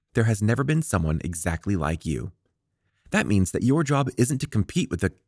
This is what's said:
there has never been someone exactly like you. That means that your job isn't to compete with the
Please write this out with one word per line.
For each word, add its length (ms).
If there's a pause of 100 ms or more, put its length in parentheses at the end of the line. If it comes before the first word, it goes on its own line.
(140)
there 120
has 180
never 200
been 200
someone 400
exactly 520
like 300
you. 280 (760)
That 160
means 240
that 140
your 200
job 320
isn't 240
to 80
compete 440
with 80
the 160 (120)